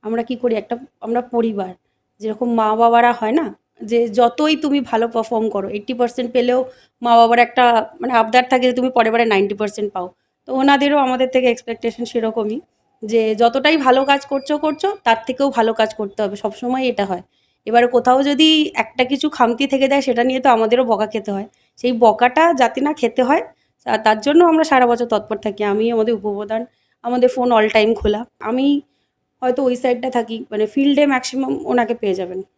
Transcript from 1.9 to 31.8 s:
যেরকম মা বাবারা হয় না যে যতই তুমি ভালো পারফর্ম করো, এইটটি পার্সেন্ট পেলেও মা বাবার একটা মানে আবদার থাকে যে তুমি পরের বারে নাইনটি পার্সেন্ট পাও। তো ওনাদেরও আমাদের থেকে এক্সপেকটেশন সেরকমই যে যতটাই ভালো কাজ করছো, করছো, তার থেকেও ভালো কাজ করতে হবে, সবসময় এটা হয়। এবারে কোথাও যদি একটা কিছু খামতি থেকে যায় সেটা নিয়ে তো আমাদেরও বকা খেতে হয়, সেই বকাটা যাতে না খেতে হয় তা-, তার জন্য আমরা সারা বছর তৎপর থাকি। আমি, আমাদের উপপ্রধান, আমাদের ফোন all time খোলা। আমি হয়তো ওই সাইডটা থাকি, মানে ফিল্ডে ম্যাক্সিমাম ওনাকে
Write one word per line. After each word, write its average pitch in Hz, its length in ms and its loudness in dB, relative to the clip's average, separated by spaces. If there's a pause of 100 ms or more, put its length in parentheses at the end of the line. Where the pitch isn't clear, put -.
যেরকম 220 360 -4
মা 220 220 0
বাবারা 233 360 4
হয় 233 200 -4
না 269 220 -2 (280)
যে 233 260 -2
যতই 247 480 2
তুমি 285 240 -2
ভালো 233 280 -2
পারফর্ম 226 400 -4
করো, 196 200 -6
এইটটি 208 260 -8
পার্সেন্ট 240 380 -4
পেলেও 247 320 0 (380)
মা 233 140 4
বাবার 233 220 6
একটা 240 260 2 (360)
মানে 254 120 -4
আবদার 233 360 2
থাকে 254 180 2
যে 254 60 4
তুমি 254 180 -2
পরের 226 220 2
বারে 233 120 2
নাইনটি 202 300 0
পার্সেন্ট 208 380 -6
পাও। 180 140 -8 (420)
তো 254 60 -6
ওনাদেরও 277 440 2
আমাদের 254 300 0
থেকে 254 180 0
এক্সপেকটেশন 233 580 -4
সেরকমই 220 560 -4 (420)
যে 220 320 0
যতটাই 247 420 2
ভালো 262 280 4
কাজ 277 220 0
করছো, 277 320 -4
করছো, 311 460 -4
তার 226 120 4 (100)
থেকেও 277 240 -2
ভালো 226 240 0
কাজ 220 200 -2
করতে 208 280 -8
হবে, 202 140 -4
সবসময় 247 500 -6
এটা 240 180 -2
হয়। 185 180 -6 (440)
এবারে 240 200 4
কোথাও 247 360 2
যদি 302 520 2
একটা 233 300 -2
কিছু 277 240 -4
খামতি 240 380 0
থেকে 269 220 0
যায় 277 120 2
সেটা 247 240 0
নিয়ে 262 160 0
তো 269 80 2
আমাদেরও 233 360 2
বকা 214 220 -2
খেতে 214 260 -8
হয়, 196 140 -8 (300)
সেই 254 160 -2
বকাটা 247 640 2
যাতে 254 260 0
না 294 120 -2
খেতে 247 300 -2
হয় 294 200 2 (440)
তা-, 220 120 -2
তার 220 220 2
জন্য 311 240 4
আমরা 320 200 4
সারা 262 220 4
বছর 240 200 0
তৎপর 214 300 -4
থাকি। 208 280 -6
আমি, 214 280 0
আমাদের 226 220 0
উপপ্রধান, 208 500 -8 (400)
আমাদের 247 240 2
ফোন 247 240 0
all 214 160 4
time 220 260 2
খোলা। 220 320 -4 (140)
আমি 269 400 0 (640)
হয়তো 254 220 -2
ওই 247 120 0
সাইডটা 247 340 -2
থাকি, 226 400 -4
মানে 214 160 -2
ফিল্ডে 277 400 2
ম্যাক্সিমাম 269 600 -4
ওনাকে 240 280 0